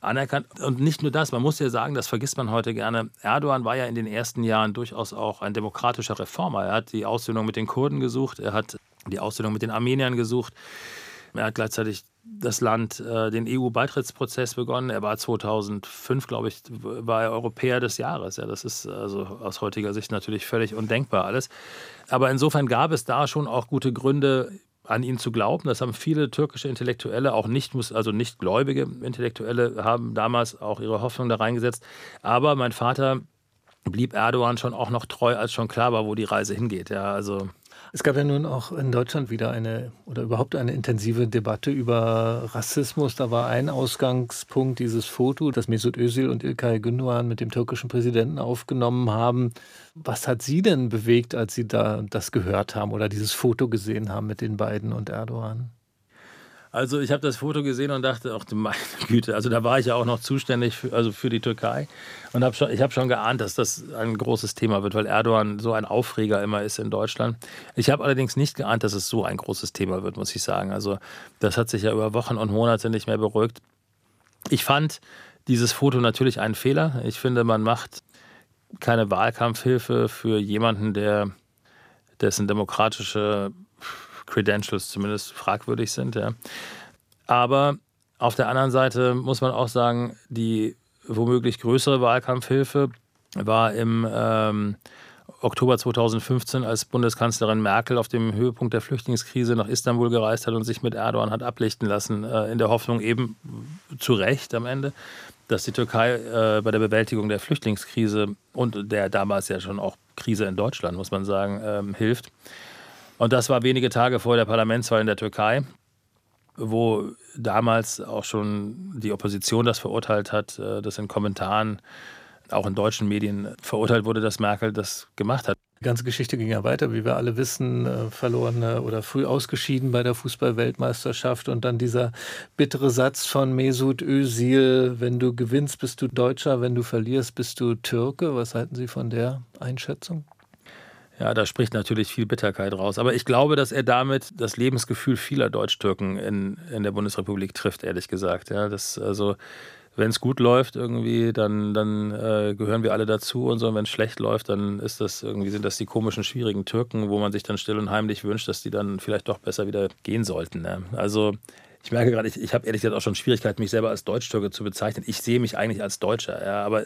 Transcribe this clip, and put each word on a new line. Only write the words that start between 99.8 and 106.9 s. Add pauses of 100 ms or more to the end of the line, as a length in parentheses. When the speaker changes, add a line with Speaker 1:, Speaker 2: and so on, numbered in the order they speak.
Speaker 1:
gereist
hat
und
sich
mit
Erdogan
hat
ablichten
lassen,
äh,
in
der
Hoffnung
eben (640)
zu
Recht
am
Ende, (560)
dass
die
Türkei,
äh,
bei
der
Bewältigung